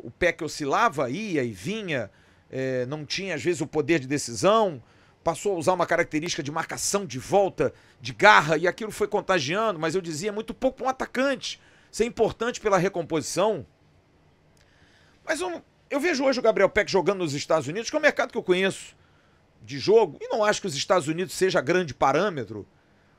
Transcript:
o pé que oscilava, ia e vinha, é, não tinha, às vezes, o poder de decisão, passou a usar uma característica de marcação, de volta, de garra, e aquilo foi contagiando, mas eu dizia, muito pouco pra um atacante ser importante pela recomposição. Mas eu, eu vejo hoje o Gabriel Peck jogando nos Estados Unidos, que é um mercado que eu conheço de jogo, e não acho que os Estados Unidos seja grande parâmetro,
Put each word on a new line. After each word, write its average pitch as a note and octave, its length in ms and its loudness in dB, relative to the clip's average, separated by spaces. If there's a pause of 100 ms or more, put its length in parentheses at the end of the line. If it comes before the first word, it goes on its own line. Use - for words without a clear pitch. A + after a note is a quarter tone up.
o - 80 -14
pé E3+ 220 0
que - 100 -8
oscilava, D3+ 640 0
ia E3 360 -2
e A#2 80 -4
vinha, D3+ 580 -6 (400)
é, C3 360 -2
não D3 180 -8
tinha, F3+ 320 -6
às C3 60 -6
vezes, D#3 180 0
o D#3 60 -4
poder D3+ 340 2
de C3 80 -10
decisão, D3 760 0 (400)
passou F#3 320 -2
a E3+ 40 -2
usar E3 140 2
uma F3 140 2
característica E3 560 -2
de C#3 80 -8
marcação, D#3+ 560 -4
de C3 120 -10
volta, D3+ 540 2 (280)
de A#2 120 -10
garra, F3+ 460 6
e E3+ 80 0
aquilo G#3 240 -4
foi G#3 160 -4
contagiando, F#3+ 720 -2
mas D#3+ 160 -2
eu F#3+ 60 -2
dizia, E3+ 320 -6
muito A3 200 -8
pouco B3+ 260 -2
pra A#3 80 -6
um C4+ 40 0
atacante C4 680 -4 (300)
ser G#3+ 160 0
importante A3+ 540 -2
pela G3+ 160 2
recomposição. E3+ 880 -2 (1600)
Mas D#4 160 -4
eu, F4 220 -8 (280)
eu C#4 100 0
vejo C#4+ 240 0
hoje C4+ 160 2
o - 20 -6
Gabriel G3+ 280 4
Peck - 200 0
jogando F#3+ 280 2
nos D#3+ 160 -2
Estados D3 340 0
Unidos, G#3+ 200 -6
que - 60 -6
é D4+ 60 2
um - 20 -12
mercado C#4 300 2
que A#3+ 60 -6
eu F#3+ 40 -4
conheço F#3 540 0 (640)
de C3+ 160 -12
jogo, F3+ 420 4
e A#4 80 -10
não B3+ 140 0
acho G#3 180 2
que - 60 -6
os D#3 80 -6
Estados E3+ 320 2
Unidos D#3+ 280 -4
seja F#3 260 2
grande E3 320 0
parâmetro, C#3 760 0 (520)